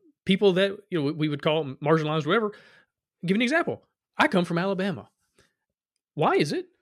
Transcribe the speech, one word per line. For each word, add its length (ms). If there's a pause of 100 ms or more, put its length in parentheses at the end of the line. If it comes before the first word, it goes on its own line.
(260)
people 260
that, 260 (120)
you 100
know, 60
we, 80
we 160
would 120
call 220 (180)
marginalized, 460
whatever. 240 (720)
Give 100
an 60
example. 460 (300)
I 100
come 160
from 140
Alabama. 500 (1080)
Why 180
is 180
it 140 (160)